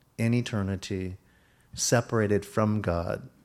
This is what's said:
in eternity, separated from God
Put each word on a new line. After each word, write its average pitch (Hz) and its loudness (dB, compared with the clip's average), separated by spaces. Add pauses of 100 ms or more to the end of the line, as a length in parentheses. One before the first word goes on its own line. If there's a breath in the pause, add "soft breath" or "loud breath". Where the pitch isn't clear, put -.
(180)
in 117 2
eternity, 98 -2 (560 soft breath)
separated 107 2
from 107 0
God 87 -2 (160)